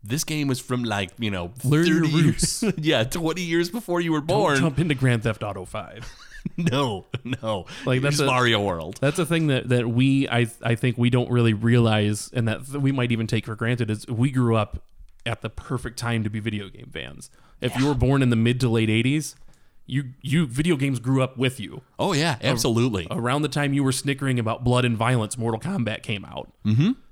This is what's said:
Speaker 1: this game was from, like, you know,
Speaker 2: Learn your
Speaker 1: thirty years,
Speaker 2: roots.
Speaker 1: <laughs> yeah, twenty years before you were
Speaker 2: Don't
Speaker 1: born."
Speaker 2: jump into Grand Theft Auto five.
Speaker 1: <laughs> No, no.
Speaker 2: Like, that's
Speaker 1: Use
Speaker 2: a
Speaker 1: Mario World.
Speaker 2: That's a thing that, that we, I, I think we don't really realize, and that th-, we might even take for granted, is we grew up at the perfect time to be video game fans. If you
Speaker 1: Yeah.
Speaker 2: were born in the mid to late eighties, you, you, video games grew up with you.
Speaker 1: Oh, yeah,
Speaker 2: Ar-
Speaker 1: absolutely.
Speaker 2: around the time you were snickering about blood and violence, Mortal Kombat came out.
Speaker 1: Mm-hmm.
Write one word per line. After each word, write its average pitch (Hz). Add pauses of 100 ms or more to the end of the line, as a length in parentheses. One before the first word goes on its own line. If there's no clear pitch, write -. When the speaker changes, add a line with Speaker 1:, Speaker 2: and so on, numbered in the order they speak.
Speaker 1:
this 123
game 151
was 127
from, 123
like, 101
you 110
know, 90 (120)
Speaker 2:
Learn 151
your 170
Speaker 1:
thirty 156
years, 156
Speaker 2:
roots. 208
Speaker 1:
<laughs> -
yeah, 147
twenty 165
years 170
before 175
you 165
were 156
Speaker 2:
Don't 147
Speaker 1:
born." 175
Speaker 2:
jump 139
into 151
Grand 123
Theft 110
Auto 98
five. 107 (120)
Speaker 1:
<laughs> - (360)
No, 135 (160)
no. 110 (220)
Speaker 2:
Like, 127
that's 143
Speaker 1:
Use -
Speaker 2:
a 143
Speaker 1:
Mario 123
World. 87
Speaker 2:
That's 143
a 175
thing 165
that, 131
that 123
we, 135
I, 120 (160)
I 117
think 123
we 120
don't 123
really 117
realize, 110
and 117
that 110
th-, 139
we 135
might 123
even 113
take 110
for 113
granted, 113
is 107
we 120
grew 123
up - (420)
at 113
the 113
perfect -
time 117
to 104
be 107
video 101
game -
fans. 69 (300)
If 123
you 123
Speaker 1:
Yeah. 139
Speaker 2:
were 143
born 127
in 123
the 117
mid 117
to 123
late 110
eighties, 131 (520)
you, 131 (100)
you, 160
video 151
games 135
grew 131
up 127
with 127
you. - (160)
Speaker 1:
Oh, 185
yeah, 151 (100)
Speaker 2:
Ar- 135
Speaker 1:
absolutely. 117
Speaker 2:
around 120
the 147
time 143
you 139
were 135
snickering 135
about 113
blood 123
and 120
violence, 113
Mortal 113
Kombat 120
came 101
out. - (100)
Speaker 1:
Mm-hmm. 120 (200)